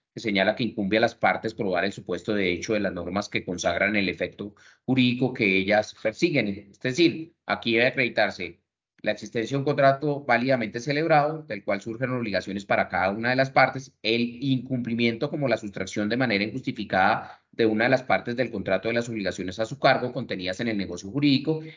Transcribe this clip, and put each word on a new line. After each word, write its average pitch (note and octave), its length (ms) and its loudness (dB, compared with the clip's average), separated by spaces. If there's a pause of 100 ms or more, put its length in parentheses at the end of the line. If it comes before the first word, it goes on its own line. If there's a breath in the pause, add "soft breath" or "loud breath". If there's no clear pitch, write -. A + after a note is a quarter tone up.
(120)
que - 80 -12
señala G2+ 340 2
que B2+ 100 -2
incumbe G#2 340 0
a - 20 6
las A#2 140 2
partes G#2 400 0
probar F#2+ 320 0
el G2+ 60 -2
supuesto F#2 420 -6
de F#2+ 180 2
hecho G2 220 -2
de G#2 60 2
las F#2+ 120 -2
normas F2+ 380 -4
que G2+ 120 -4
consagran F#2 540 0
el F#2+ 140 2
efecto F#2 440 -8 (300 soft breath)
jurídico B2+ 480 2
que G2+ 240 2
ellas G#2 460 2
persiguen. A#2+ 460 0 (240)
Es - 80 -20
decir, C3 520 2 (140)
aquí G#2+ 260 -2
debe A#2 140 4
acreditarse G#2+ 720 -2 (420)
la G#2+ 120 -2
existencia A2 440 -4
de - 20 0
un C#3 60 -4
contrato C#3 600 2
válidamente A#2+ 540 0
celebrado, D3+ 640 0
del G2+ 220 -10
cual G2 160 -2
surgen A#2+ 300 -6
obligaciones G2+ 540 -4
para G#2+ 240 2
cada F#2 220 2
una A2+ 200 -2
de B2+ 60 2
las C3+ 140 2
partes, C3+ 500 2
el A2+ 200 2 (240)
incumplimiento A#2+ 840 0
como D3 200 -2
la A2+ 80 4
sustracción G#2 520 -4
de A#2 80 0
manera A2 280 2
injustificada A2 1040 0
de A#2 160 2
una A2 180 2
de B2+ 60 4
las C3 140 2
partes A2+ 320 0
del A#2+ 160 -2
contrato F#2+ 340 -2
de A#2 80 0
las A#2+ 140 -2
obligaciones F#2+ 500 -6
a A2 80 -2
su - 140 -10
cargo B2+ 320 2
contenidas F#2 480 -6
en A#2 80 -2
el G#2+ 100 -2
negocio F2 320 -6
jurídico, D3 520 2 (140 loud breath)